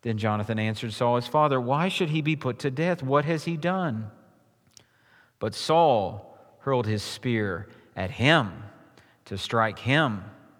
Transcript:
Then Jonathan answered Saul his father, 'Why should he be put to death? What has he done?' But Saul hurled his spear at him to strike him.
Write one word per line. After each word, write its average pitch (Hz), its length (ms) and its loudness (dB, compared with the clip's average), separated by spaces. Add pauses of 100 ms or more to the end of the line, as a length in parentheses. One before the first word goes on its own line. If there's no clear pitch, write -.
Then 113 160 -2
Jonathan 110 420 0
answered 110 320 -4
Saul 120 240 2
his 120 100 -2
father, 147 340 2
'Why 139 280 0
should 185 220 -2
he 156 120 0
be 156 140 0
put 127 240 -4
to 143 100 -2
death? 165 320 -2
What 139 220 2
has 156 220 -2
he 170 100 -4
done?' 151 560 -4 (1300)
But 107 160 -4
Saul 120 800 2 (220)
hurled 123 260 0
his 107 160 0
spear 104 640 -2 (300)
at 92 160 -4
him 127 400 4 (720)
to 98 120 -10
strike 110 440 0
him. 127 420 0 (380)